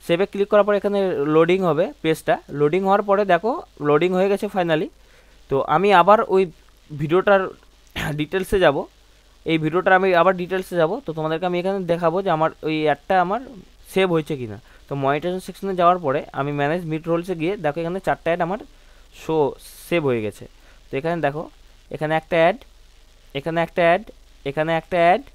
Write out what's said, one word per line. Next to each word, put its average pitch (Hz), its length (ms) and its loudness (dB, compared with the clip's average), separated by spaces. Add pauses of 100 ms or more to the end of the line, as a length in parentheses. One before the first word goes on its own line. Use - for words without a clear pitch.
সেভে 170 260 2
click 202 200 -2
করার 208 140 6
পর 208 140 0
এখানে 202 180 -2 (380)
loading 165 220 4 (100)
হবে 160 160 0 (180)
পেজটা। 156 320 0 (260)
loading 151 280 2
হওয়ার 202 200 4
পরে 202 140 4 (100)
দেখো, 175 180 0 (380)
loading 156 300 4
হয়ে 196 140 2
গেছে 202 220 -4
finally। 175 340 0 (640)
তো 135 60 0 (200)
আমি 185 120 2 (120)
আবার 196 180 6 (160)
ওই 190 80 4 (580)
ভিডিওটার 185 400 2 (400)
<clears throat> - 380 -8
ডিটেলসে 185 460 -2
যাব, 143 120 4 (760)
এই 165 140 2
ভিডিওটার 180 340 2
আমি 190 100 2 (120)
আবার 185 200 4
ডিটেলসে 185 400 -6
যাব। 160 120 2 (140)
তো - 120 -10
তোমাদেরকে 160 320 -4
আমি 175 120 -2
এখানে 196 160 -2 (140)
দেখাবো 170 320 0
যে 196 120 0
আমার 156 140 0 (180)
ওই 156 80 -2 (100)
অ্যাডটা 147 280 0 (100)
আমার 202 160 -4 (520)
save 190 220 2
হয়েছে 160 260 -2
কিনা। 107 180 -10 (280)
তো - 60 -10 (100)
monetization 151 440 -2
সেকশনে 196 340 -8
যাওয়ার 180 240 4
পরে 139 160 0 (200)
আমি 143 100 -4 (100)
manage 156 300 -2
meet 156 200 -6
রোলসে 170 300 -2
গিয়ে 165 120 -2 (120)
দেখো, 147 180 -2
এখানে 170 240 -6
চারটা 147 240 -2
অ্যাড 175 160 0
আমার 196 140 -6 (640)
show, 160 140 -2 (500)
save 170 220 0
হয়ে 120 180 0
গেছে। - 180 -10 (440)
তো - 120 -14
এখানে 165 160 -4 (100)
দেখো, 143 160 -2 (520)
এখানে 156 260 -4
একটা - 220 -4
অ্যাড, 180 140 2 (840)
এখানে 165 280 -6
একটা - 200 -2
অ্যাড, 175 160 2 (460)
এখানে 156 220 -2 (100)
একটা - 240 -6
অ্যাড 190 180 4 (120)